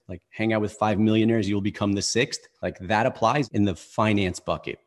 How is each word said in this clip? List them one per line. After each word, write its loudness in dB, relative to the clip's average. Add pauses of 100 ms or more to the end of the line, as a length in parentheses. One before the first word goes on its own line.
like, -14
hang -2
out 2
with -2
five 0
millionaires, 4
you'll 0
become -2
the -2
sixth. -2 (200)
Like, -6
that 0
applies 0
in 2
the 0
finance 0
bucket. -6